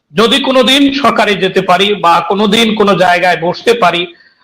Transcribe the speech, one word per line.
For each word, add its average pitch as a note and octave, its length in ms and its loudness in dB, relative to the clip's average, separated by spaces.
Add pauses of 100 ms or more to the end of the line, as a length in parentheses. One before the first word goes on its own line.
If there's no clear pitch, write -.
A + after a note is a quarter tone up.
(140)
যদি A3+ 260 0
কোনোদিন C4+ 540 0
সরকারে A3 420 0
যেতে F#3 260 -2
পারি F#3 320 0
বা E3+ 340 0
কোনোদিন G#3+ 480 0
কোনো G3+ 200 2
জায়গায় F3 460 2
বসতে F3 320 0
পারি, F3 400 -2 (300)